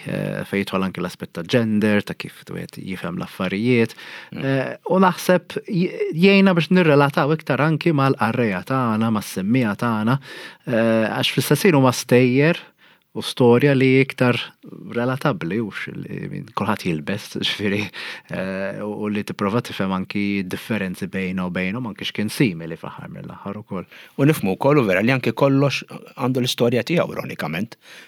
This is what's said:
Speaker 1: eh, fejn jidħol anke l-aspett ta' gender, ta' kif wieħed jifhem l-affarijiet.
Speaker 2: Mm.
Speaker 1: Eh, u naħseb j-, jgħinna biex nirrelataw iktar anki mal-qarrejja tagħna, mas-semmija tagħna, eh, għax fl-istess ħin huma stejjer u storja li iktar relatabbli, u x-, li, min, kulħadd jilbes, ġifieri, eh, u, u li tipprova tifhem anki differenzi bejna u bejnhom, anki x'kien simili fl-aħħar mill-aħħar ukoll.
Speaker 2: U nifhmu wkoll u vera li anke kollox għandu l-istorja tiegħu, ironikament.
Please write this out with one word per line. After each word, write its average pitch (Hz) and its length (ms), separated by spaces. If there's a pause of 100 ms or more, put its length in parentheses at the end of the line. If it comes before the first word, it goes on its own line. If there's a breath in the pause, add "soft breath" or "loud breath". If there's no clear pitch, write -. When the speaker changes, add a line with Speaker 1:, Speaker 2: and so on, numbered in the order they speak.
Speaker 1:
eh, 98 400
fejn 98 180
jidħol 95 220
anke 90 160
l-aspett - 320
ta' 87 100
gender, 107 600
ta' - 100
kif - 320
wieħed 90 320
jifhem 90 400
l-affarijiet. 104 800 (400 loud breath)
Speaker 2:
Mm. 135 100
Speaker 1:
Eh, 131 320 (140)
u 190 80
naħseb 180 580 (100)
j-, 320 460
jgħinna 196 400
biex 170 160
nirrelataw 151 640
iktar 151 260
anki 156 320
mal-qarrejja 117 800
tagħna, 117 420
mas-semmija 104 640
tagħna, 117 440 (480 loud breath)
eh, 113 420
għax 123 240
fl-istess - 320
ħin 185 160
huma 131 100
stejjer 127 640 (580 soft breath)
u 110 60
storja 123 560
li 131 240
iktar 127 380 (580)
relatabbli, 117 640
u 110 100
x-, - 220
li, 95 400
min, 98 140 (100)
kulħadd 101 320
jilbes, 85 380 (180)
ġifieri, 104 380 (500 loud breath)
eh, 95 480
u, 104 80 (160)
u 104 80
li 104 160
tipprova 104 340
tifhem 98 300
anki 101 560
differenzi 95 640
bejna 92 340
u 90 60
bejnhom, 95 380
anki 98 180
x'kien 107 240
simili 82 460
fl-aħħar - 340
mill-aħħar 98 480
ukoll. 95 240 (320 loud breath)
Speaker 2:
U 139 80
nifhmu 147 320
wkoll 143 240
u 117 80
vera 92 160
li 120 80
anke 127 240
kollox 139 480 (320)
għandu 127 240
l-istorja 120 480
tiegħu, 170 240
ironikament. - 640 (320 loud breath)